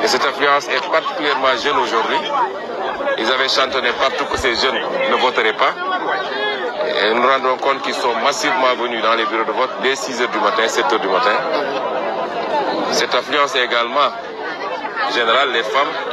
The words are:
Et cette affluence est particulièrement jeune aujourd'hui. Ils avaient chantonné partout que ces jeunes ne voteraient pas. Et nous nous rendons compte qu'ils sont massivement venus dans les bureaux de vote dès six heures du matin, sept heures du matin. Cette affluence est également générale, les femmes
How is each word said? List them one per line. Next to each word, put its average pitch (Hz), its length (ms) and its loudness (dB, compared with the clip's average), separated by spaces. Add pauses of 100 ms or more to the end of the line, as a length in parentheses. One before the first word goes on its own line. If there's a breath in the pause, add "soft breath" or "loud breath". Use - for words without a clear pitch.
Et 147 40 0
cette 143 180 2
affluence 143 420 2
est 131 240 -2
particulièrement 135 720 2
jeune 143 140 2
aujourd'hui. 117 400 0 (1000)
Ils - 140 0
avaient 131 180 2
chantonné 131 440 2
partout 135 320 0
que 131 120 -4
ces 123 180 0
jeunes 131 240 0 (300)
ne 123 60 2
voteraient 120 380 2
pas. - 200 2 (1300)
Et 107 120 2
nous 120 80 2
nous 127 60 4
rendons 131 300 2
compte 135 260 0
qu'ils 123 100 -4
sont 120 200 0 (100)
massivement 131 540 2
venus 117 260 -2
dans 110 100 4
les 113 120 2
bureaux 110 200 0
de 110 60 -2
vote 120 180 0 (140)
dès 135 120 2
six 127 260 -6
heures 120 80 0
du 113 100 -2
matin, 107 280 2
sept - 240 0
heures 110 80 2
du 98 80 -2
matin. 95 280 2 (1600)
Cette - 240 0
affluence 135 400 0
est 127 80 2
également 120 480 2 (1000)
générale, 120 400 2
les 113 100 0
femmes 143 300 0 (200)